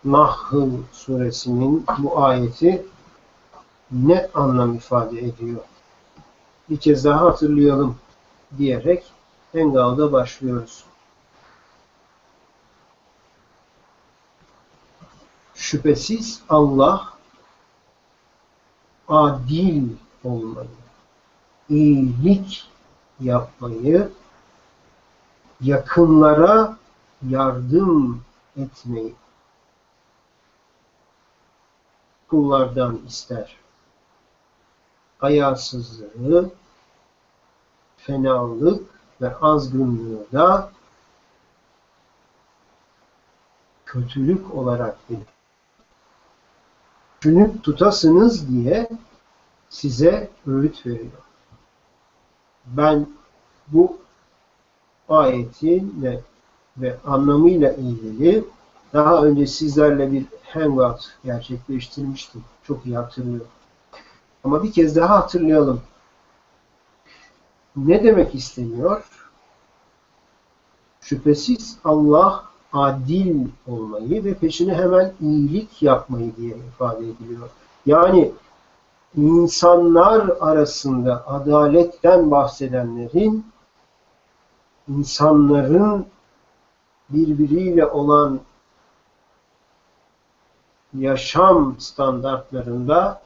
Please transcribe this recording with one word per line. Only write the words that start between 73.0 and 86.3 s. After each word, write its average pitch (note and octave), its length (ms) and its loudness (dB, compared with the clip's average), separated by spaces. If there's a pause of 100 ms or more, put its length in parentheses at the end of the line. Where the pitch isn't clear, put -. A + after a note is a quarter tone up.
olmayı A#2 580 -8
ve G3 100 -4
peşine E3+ 400 -2
hemen F#3 460 2
iyilik D3+ 640 -2
yapmayı A#2+ 540 0
diye A#2 200 -10
ifade A2+ 520 -8
ediliyor. A#2 400 -16 (380)
Yani E3+ 460 4 (840)
insanlar F3 1200 4
arasında C#3 840 -2
adaletten D3+ 1040 4
bahsedenlerin C#3 1160 -2 (1400)
insanların D3 1160 2 (1000)